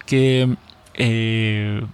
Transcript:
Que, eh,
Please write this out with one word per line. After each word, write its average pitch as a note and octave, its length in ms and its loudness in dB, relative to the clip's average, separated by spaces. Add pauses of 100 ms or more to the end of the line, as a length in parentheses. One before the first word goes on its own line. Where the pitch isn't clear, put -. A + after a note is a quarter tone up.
Que, C3 500 2 (380)
eh, A2 920 -2 (100)